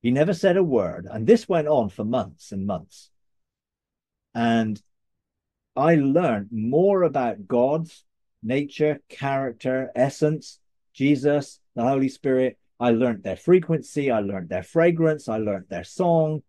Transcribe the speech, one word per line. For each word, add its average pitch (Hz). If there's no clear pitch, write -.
He 120
never 151
said 180
a 196
word. 92
And 110
this -
went 160
on 127
for -
months 110
and 95
months. -
And 113
I 160
learned 139
more 156
about 123
God's 139
nature, 143
character, 131
essence, 147
Jesus, 143
the 117
Holy 135
Spirit. 131
I 120
learned 117
their 92
frequency. 156
I 113
learned 98
their 90
fragrance. 165
I 110
learned 101
their 85
song. 160